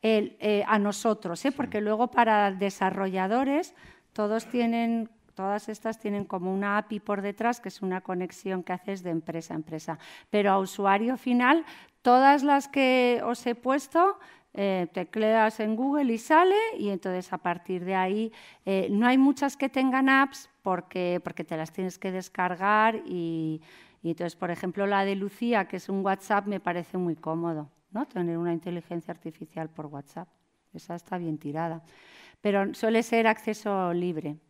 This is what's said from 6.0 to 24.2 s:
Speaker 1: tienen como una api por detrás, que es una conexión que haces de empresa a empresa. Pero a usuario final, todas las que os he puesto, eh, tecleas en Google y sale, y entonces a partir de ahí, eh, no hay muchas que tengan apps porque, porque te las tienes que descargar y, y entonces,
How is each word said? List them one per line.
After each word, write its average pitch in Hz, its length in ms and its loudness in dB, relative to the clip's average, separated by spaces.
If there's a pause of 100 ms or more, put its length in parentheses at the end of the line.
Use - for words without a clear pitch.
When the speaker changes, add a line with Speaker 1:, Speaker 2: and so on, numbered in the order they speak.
Speaker 1:
tienen 202 240 -2
como 185 280 -4
una 202 260 0
api 214 200 -6
por 202 240 -4
detrás, 214 380 -2
que - 80 -10
es - 140 -12
una 185 180 -4
conexión 185 640 -6
que - 80 -6
haces 185 300 -8
de 180 80 -6
empresa 165 440 -6
a - 20 -6
empresa. 156 420 -10 (320)
Pero 202 200 2
a 190 80 4
usuario 202 580 0
final, 254 480 2 (380)
todas 262 400 8
las 277 260 4
que 254 560 4
os - 220 -4
he 240 80 0
puesto, 330 640 2 (340)
eh, 190 400 -2
tecleas 220 680 2
en 214 160 0
Google 277 360 0
y 226 60 0
sale, 349 380 6 (200)
y - 120 -4
entonces 185 440 -4
a 185 60 -6
partir 175 460 -4
de 185 100 -4
ahí, 202 380 0 (340)
eh, 190 240 0
no 208 160 4
hay 254 100 6
muchas 269 400 4
que 269 120 -4
tengan 262 400 2
apps 269 420 2 (120)
porque, 180 600 -2
porque 175 220 -8
te 165 120 -8
las 160 140 -6
tienes 185 300 -6
que 196 100 -4
descargar 190 840 0 (100)
y, 165 560 -4 (400)
y 170 80 -4
entonces, 165 240 -6